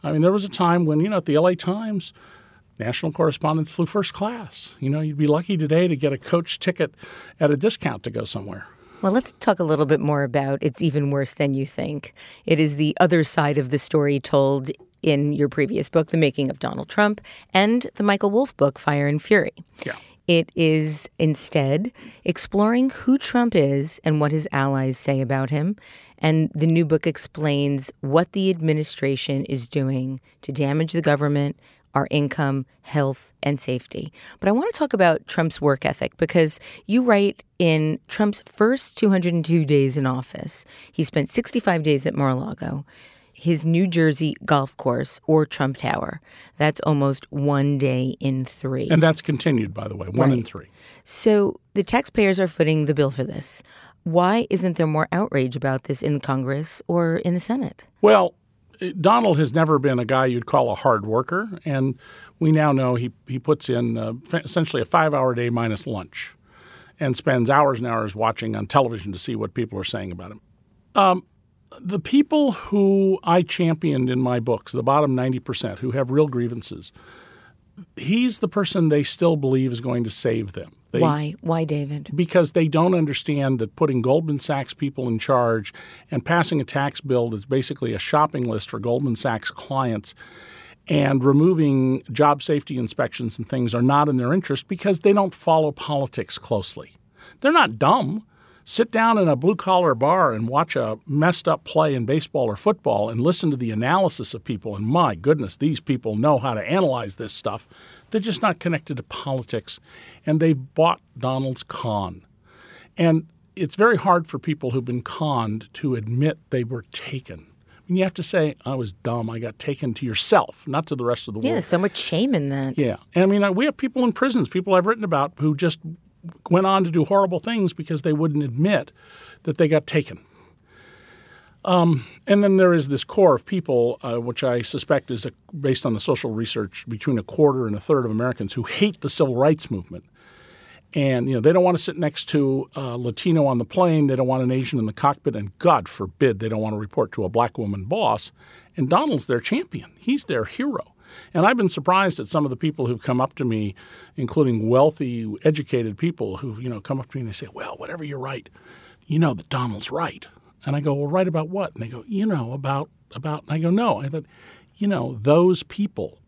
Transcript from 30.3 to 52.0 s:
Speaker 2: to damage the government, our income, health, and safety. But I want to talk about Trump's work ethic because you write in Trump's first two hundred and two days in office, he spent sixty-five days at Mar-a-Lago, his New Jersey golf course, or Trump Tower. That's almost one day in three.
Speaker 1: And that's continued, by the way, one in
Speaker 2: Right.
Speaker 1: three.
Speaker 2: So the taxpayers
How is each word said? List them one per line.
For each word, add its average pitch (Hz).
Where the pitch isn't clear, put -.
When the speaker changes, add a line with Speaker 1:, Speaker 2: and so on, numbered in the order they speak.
Speaker 2:
to 143
damage 151
the 165
government, 147
our 139
income, 139
health, 139
and 143
safety. -
But 190
I -
want 339
to -
talk 294
about 180
Trump's -
work 143
ethic -
because 160
you 233
write 202
in 156
Trump's -
first -
two 214
hundred 180
and 165
two 165
days 139
in 135
office, -
he 160
spent 143
sixty-five 208
days 147
at -
Mar-a-Lago, 139
his 160
New 170
Jersey 160
golf 139
course, 131
or 156
Trump 135
Tower. -
That's 151
almost 139
one 143
day 131
in 131
three. 131
Speaker 1:
And 160
that's 160
continued, 120
by 107
the 104
way, 98
one 127
in 127
Speaker 2:
Right. 110
Speaker 1:
three. -
Speaker 2:
So 208
the 196
taxpayers 202